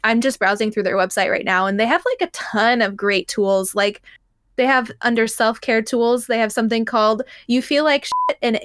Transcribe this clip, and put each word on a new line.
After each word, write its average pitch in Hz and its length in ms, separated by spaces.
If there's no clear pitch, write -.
I'm 226 160
just 262 180
browsing 208 320
through 208 120
their 190 140
website 190 320
right - 160
now, 185 200
and 196 120
they 220 80
have, 302 200
like, 480 240
a - 20
ton 226 500
of 196 140
great 202 320
tools. 196 480
Like, 202 260
they 254 80
have 254 260
under 226 260
self-care 226 540
tools, 233 460
they 226 120
have 214 140
something 226 320
called 220 380
You 247 140
Feel 294 220
Like 294 220
Shit, - 360
an 226 240